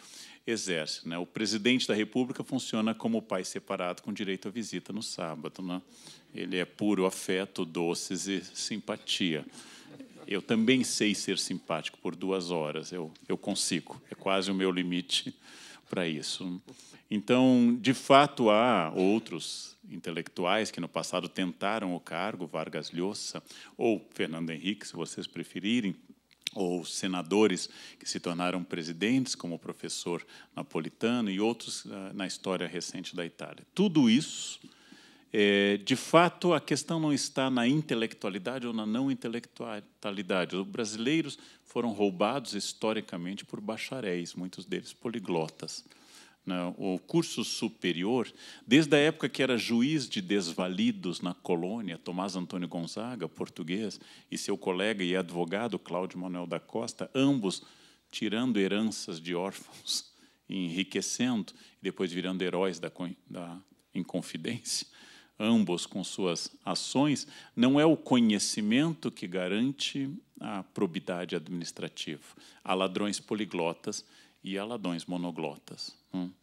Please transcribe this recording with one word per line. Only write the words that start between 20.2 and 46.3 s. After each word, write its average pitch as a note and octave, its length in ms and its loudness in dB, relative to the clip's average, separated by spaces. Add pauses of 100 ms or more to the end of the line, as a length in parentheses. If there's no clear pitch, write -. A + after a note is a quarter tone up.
que - 100 -8
no E2 80 -4
passado F2 400 -2
tentaram F#2+ 640 -2
o E2+ 60 -6
cargo, F2 460 -4
Vargas D#2+ 440 -6
Llosa F2+ 520 -4 (340)
ou A2+ 380 2
Fernando E2 360 -4
Henrique, - 360 -6
se - 80 -14
vocês E2+ 320 -8
preferirem, F#2+ 680 -2 (600)
ou F2+ 300 -2
senadores F#2 840 2 (300)
que - 100 -10
se F#2 120 -6
tornaram F2+ 420 -2
presidentes, F2 720 0
como E2+ 220 -6
o - 20 -12
professor E2+ 680 -6 (300)
Napolitano G#2 760 -2
e F#2+ 100 0
outros, - 500 0
ah, G2 240 -10
na G2 120 -4
história F2+ 400 -2
recente F2 480 -8
da F2 120 -4
Itália. - 480 -14
Tudo D#3 340 6
isso, - 520 2 (720)
é, G2+ 460 6
de G#2 180 2
fato, E3+ 560 6
a D3 80 4
questão D#3+ 400 -2
não D3+ 120 2
está C3 380 0
na A#2+ 160 4
intelectualidade A#2+ 1000 0
ou A#2+ 60 -4
na G#2+ 140 -2
não B2 240 0
intelectualidade. G#2 1400 -4
Os G2 120 0
brasileiros A#2 720 0 (260)
foram A#2+ 260 -2
roubados G#2 640 2
historicamente G2+ 920 -4
por - 160 -10
bacharéis, G#2 720 -4
muitos F2+ 300 -10
deles - 280 -6
poliglotas. F2 920 -4 (640)